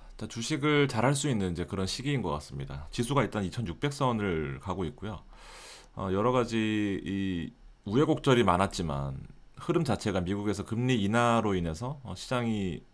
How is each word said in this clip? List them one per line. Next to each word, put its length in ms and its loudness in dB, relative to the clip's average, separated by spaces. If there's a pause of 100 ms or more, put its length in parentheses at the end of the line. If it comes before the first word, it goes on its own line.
(180)
자, 100 -8
주식을 600 2
잘할 260 4
수 160 0
있는 220 2
이제 140 -2
그런 200 -2
시기인 380 -2
것 80 -2
같습니다. 580 -8
지수가 320 0
일단 220 0
이천육백 500 -4
선을 680 0
가고 260 -4
있고요. 340 -8 (720)
어, 180 -4
여러 200 4
가지 720 2
이 500 -2 (320)
우여곡절이 580 4
많았지만 760 0 (380)
흐름 260 0
자체가 380 0
미국에서 440 -2
금리 380 2
인하로 500 4
인해서, 480 -2
어, 140 -10
시장이 680 -2 (120)